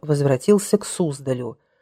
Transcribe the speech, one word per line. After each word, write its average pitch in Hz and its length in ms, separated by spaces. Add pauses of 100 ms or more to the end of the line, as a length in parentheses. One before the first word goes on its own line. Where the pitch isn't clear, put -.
возвратился 147 760
к 208 80
Суздалю, 131 760 (240)